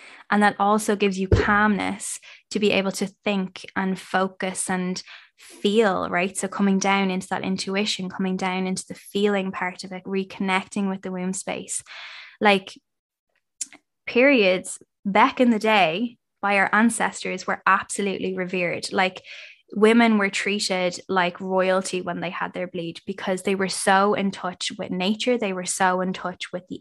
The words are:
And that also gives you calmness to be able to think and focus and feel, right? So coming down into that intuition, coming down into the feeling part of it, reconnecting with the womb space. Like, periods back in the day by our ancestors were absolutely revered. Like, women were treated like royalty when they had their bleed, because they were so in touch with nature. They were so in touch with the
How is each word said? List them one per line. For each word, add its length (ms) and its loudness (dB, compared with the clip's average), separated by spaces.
And 140 6
that 160 4
also 340 2
gives 240 0
you 80 -2
calmness 920 2
to 100 -2
be 100 4
able 220 2
to 160 -4
think 500 -4
and 240 -2
focus 720 -4
and 320 -4
feel, 720 0
right? 300 -2
So 100 -6
coming 300 2
down 320 2
into 180 -4
that 140 -4
intuition, 640 -4
coming 300 -4
down 280 -2
into 200 -6
the 80 -16
feeling 580 -2
part 320 -8
of 80 -14
it, 120 -14
reconnecting 840 -2
with 140 -6
the 100 -8
womb 220 -4
space. 480 -8
Like, 320 4
periods 720 2
back 360 4
in 100 6
the 80 4
day 580 2
by 180 2
our 140 2
ancestors 760 0
were 200 -4
absolutely 680 0
revered. 580 -4
Like, 300 0
women 420 6
were 140 2
treated 680 -2
like 320 0
royalty 600 0
when 200 -6
they 100 -6
had 240 -8
their 140 -6
bleed, 360 -10
because 380 -6
they 140 0
were 120 -2
so 460 2
in 160 0
touch 480 -8
with 120 -8
nature. 460 0
They 160 -2
were 140 -6
so 340 2
in 120 0
touch 400 -10
with 160 -10
the 120 -12